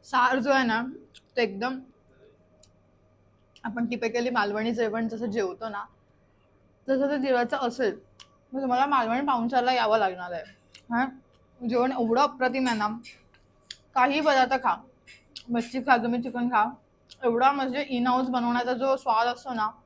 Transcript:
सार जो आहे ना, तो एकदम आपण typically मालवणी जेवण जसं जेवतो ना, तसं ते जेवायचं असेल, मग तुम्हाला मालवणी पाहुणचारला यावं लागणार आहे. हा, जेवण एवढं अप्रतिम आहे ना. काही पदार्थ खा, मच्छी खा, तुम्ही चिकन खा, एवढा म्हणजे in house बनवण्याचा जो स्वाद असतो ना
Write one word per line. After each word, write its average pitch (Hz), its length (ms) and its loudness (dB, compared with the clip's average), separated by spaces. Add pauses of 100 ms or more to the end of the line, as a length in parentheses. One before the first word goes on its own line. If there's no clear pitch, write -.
सार 254 340 2
जो 269 140 2
आहे 262 120 4
ना, 226 180 0 (540)
तो 247 40 0
एकदम 233 400 -2 (1800)
आपण 233 220 -4
typically 240 460 -2
मालवणी 214 420 0
जेवण 226 340 -2
जसं 220 220 -6
जेवतो 202 380 -4
ना, 202 160 -10 (1040)
तसं 269 220 2
ते 294 80 0
जेवायचं 254 380 2
असेल, 240 420 -2 (540)
मग 269 80 -4
तुम्हाला 254 260 2
मालवणी 247 400 2
पाहुणचारला 247 460 2
यावं 226 260 4
लागणार 180 340 -2
आहे. 165 100 -6 (500)
हा, 240 120 0 (560)
जेवण 247 320 0
एवढं 240 280 0
अप्रतिम 262 480 0
आहे 226 100 0
ना. 208 100 0 (1040)
काही 277 260 4
पदार्थ 269 320 4 (100)
खा, 196 140 2 (760)
मच्छी 240 300 -2
खा, 262 160 4
तुम्ही 233 260 -2
चिकन 240 260 -4
खा, 220 160 2 (600)
एवढा 247 280 4
म्हणजे 269 380 -4
in 247 160 0
house 254 240 2
बनवण्याचा 240 420 -2
जो 262 240 0
स्वाद 240 300 0
असतो 247 280 -6
ना 220 160 -2 (160)